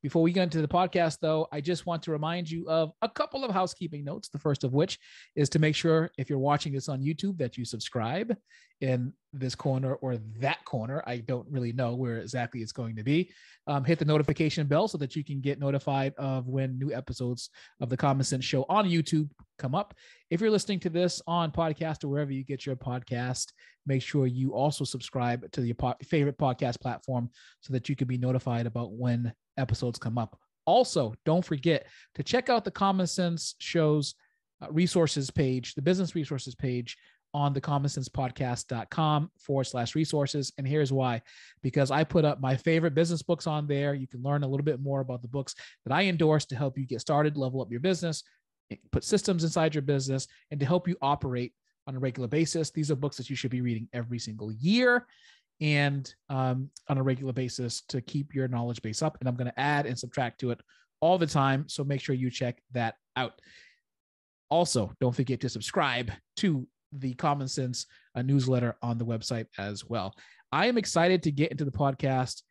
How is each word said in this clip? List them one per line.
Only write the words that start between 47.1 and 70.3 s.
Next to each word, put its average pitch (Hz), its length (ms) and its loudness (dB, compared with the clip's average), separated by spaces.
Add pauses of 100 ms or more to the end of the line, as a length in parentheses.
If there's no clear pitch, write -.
level 131 260 -2
up 113 80 -8
your 120 80 -6
business, 170 460 -2 (680)
put - 140 0
systems 190 400 2
inside 160 320 2
your 147 60 0
business, 135 440 0 (240)
and 147 80 -6
to 139 80 0
help 175 220 2
you 175 120 0
operate 131 520 0 (340)
on 135 80 -8
a 127 60 -6
regular 127 260 -2
basis. 156 460 0
These 151 180 -2
are 147 60 2
books 135 220 -4
that 127 120 -8
you 135 60 -4
should 120 160 -2
be 123 80 -2
reading 120 320 -2
every 120 260 -6
single 107 320 -8
year 240 560 2 (540)
and, 143 520 2 (180)
um, 131 380 0 (200)
on 135 100 0
a 135 40 0
regular 131 300 0
basis 120 580 -4
to 131 100 -2
keep 143 340 -6
your 131 140 0
knowledge 120 340 -4
base 110 200 -4
up. 156 180 -2
And 131 80 -2
I'm 123 80 -2
gonna 123 200 -4
add 143 300 0
and 127 100 -4
subtract - 440 -6
to 123 100 -2
it 117 100 -4 (400)
all 175 160 6
the 170 120 2
time. 139 400 4
So - 160 -4
make 139 160 0
sure 135 160 -2
you 127 120 0
check 123 320 -4 (120)
that 117 240 -2 (180)
out. 127 260 -2 (1120)
Also, 147 500 2
don't 123 140 2
forget 127 280 0
to 135 60 -2
subscribe 123 640 -2 (280)
to 151 280 2 (260)
the 131 220 -6
Common 143 320 0
Sense, 127 400 -4 (300)
uh, 123 60 -4
newsletter 127 600 2
on 117 160 -2
the 117 80 -2
website 113 400 -4 (120)
as 101 260 -6
well. 101 280 -4 (380)